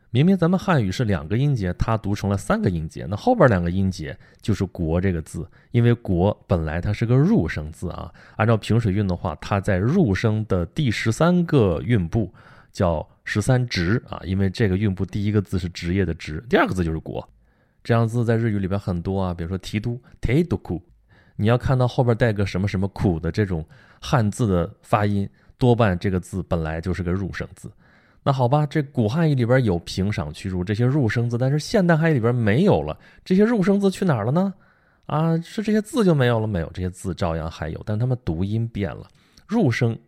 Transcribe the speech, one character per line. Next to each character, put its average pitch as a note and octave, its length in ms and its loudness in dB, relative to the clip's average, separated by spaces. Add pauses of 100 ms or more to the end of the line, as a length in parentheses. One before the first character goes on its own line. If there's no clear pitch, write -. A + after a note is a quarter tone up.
(120)
明 B2+ 120 4
明 F#3+ 120 4
咱 E3 140 2
们 F#3 80 2
汉 D#3+ 240 2
语 F#2+ 80 -2
是 B2 140 -2
两 E2 240 -2
个 G2+ 80 -2
音 C#3+ 180 2
节， F#2+ 200 -2
它 A2+ 220 0
读 G2+ 180 -4
成 G2+ 160 -2
了 G2 80 0
三 G#3+ 220 -2
个 C3+ 100 0
音 D#2+ 180 -4
节， A#1+ 200 -12
那 F#2+ 60 -6
后 B3+ 200 0
边 F#3+ 140 6
两 F#2 140 2
个 F2 80 0
音 F#2+ 200 0
节 D#2 260 -8 (240)
就 G#2+ 140 -2
是 G2 100 -2
“国” E2+ 340 -2
这 F#2+ 140 0
个 E2 80 -4
字， E2+ 260 -10 (260)
因 A#2 120 4
为 A#2+ 80 6
“国” G2 420 2 (120)
本 E2 180 0
来 D#2 160 -4
它 G2 100 -2
是 G#2 140 -2
个 A#2 100 2
入 D3 320 4
声 D#2 240 -6
字 E2 200 -8
啊， - 200 -12 (260)
按 G#2+ 120 2
照 A2+ 80 4
平 G#2+ 240 0
水 F#2+ 140 2
韵 G#2 120 0
的 F2+ 80 0
话， E2 280 -4
它 G2+ 180 -2
在 F#2+ 160 0
入 A#2+ 380 2
声 G#2+ 320 0
的 F2+ 180 0
第 C3 260 -2
十 A2+ 220 0
三 F3 320 4
个 G2+ 380 2
韵 F#2+ 260 0
部 G#2 240 -2 (400)
叫 E2+ 340 0 (180)
十 - 160 -4
三 B2+ 280 2
直 F#2+ 400 0
啊， - 160 -12
因 F#2+ 120 -2
为 G2 140 2
这 G#2 180 0
个 F#2 80 0
韵 G#2 160 0
部 F#2 140 -4
第 G2+ 180 -6
一 G#2 60 0
个 G#2 100 2
字 F#2+ 200 -2
是 F2+ 80 -4
职 E2+ 260 -4
业 G2 100 0
的 E2 100 -4
“职”， D#2 340 -12
第 E3 80 2
二 D#4 100 2
个 F#3+ 80 -4
字 F#2 80 0
就 - 80 -2
是 D#2 80 -4
“国”。 - 260 -10 (600)
这 A#2+ 100 0
样 A#2 120 2
字 A#2 180 -2
在 A2+ 120 2
日 A2+ 140 0
语 G#2 80 0
里 G2 80 -2
边 G2 120 -2
很 F2+ 220 -4
多 F#2+ 220 -2
啊， F#2 100 -2
比 E2+ 120 -8
如 E2+ 40 -6
说 F#2+ 100 -4
提 - 200 -6
督， A#2+ 220 -6 (200)
teidoku， A2+ 640 -2 (540)
你 G#2 100 0
要 A#2 100 4
看 B2+ 220 0
到 B2 80 2
后 B2+ 160 0
边 A#2+ 140 2
带 A2+ 160 2
个 G2+ 120 -2
什 F#2 160 -2
么 G2 60 0
什 G2+ 120 -2
么 F#2+ 100 0
“苦” F2 320 0
的 E2 100 -4
这 G#2+ 160 0
种 E2+ 180 -4 (360)
汉 A2+ 280 0
字 A2 200 0
的 F2 340 0
发 G#2 240 0
音， G2+ 220 0 (280)
多 B2 180 4
半 G#2+ 220 2
这 G2 140 -2
个 F#2 80 0
字 F2+ 300 -6
本 F2 140 -2
来 D#2+ 180 -6
就 F2+ 120 -4
是 E2+ 120 -4
个 F2 80 -2
入 F#2 200 -4
声 D2 220 -8
字。 - 160 -18 (520)
那 - 80 0
好 C3 160 2
吧， D3 200 2
这 D#3 160 -2
古 B2+ 260 0
汉 D#3+ 220 2
语 D3 40 2
里 B2 120 2
边 B2+ 180 4
有 F2+ 140 2
平 G2 340 -4
赏 D2+ 180 -6
去 - 160 -12
入 F#2 160 -4
这 G#2 120 -2
些 A2+ 100 0
入 B2+ 240 2
声 A#2+ 220 -2
字， A#2 80 -2
但 B2+ 120 0
是 D3+ 80 0
现 F#3+ 260 0
代 E3+ 120 4
汉 E3 140 2
语 D#3 40 2
里 B2+ 60 0
边 A#2 140 2
没 A#2+ 300 2
有 A2 180 4
了， D2+ 160 -8 (260)
这 F#3 100 0
些 G3+ 100 6
入 A3+ 180 2
声 G3+ 180 2
字 G3 100 2
去 G3 140 -4
哪 D3+ 140 2
儿 G#2 80 -2
了 A#2+ 40 0
呢？ F#3 220 0 (540)
啊， E3 340 0
是 - 220 -8
这 G#3 100 0
些 G#3+ 80 2
字 G#3+ 240 0
就 F3 100 6
没 C3+ 120 4
有 A#2+ 120 4
了？ A2 80 -2
没 G2+ 140 -2
有， D2+ 140 -4
这 F2+ 80 -6
些 F#2 80 -2
字 F2+ 240 -8
照 E2 200 -2
样 D#2+ 160 -4
还 D#2 200 -8
有， D#2+ 160 -8
但 G#2+ 120 -2
他 A#2 60 0
们 B2+ 180 0
读 E2+ 220 -4
音 A2+ 240 -2
变 F2+ 260 -6
了， G1+ 140 -16 (400)
入 G3+ 220 2
声 A2+ 380 0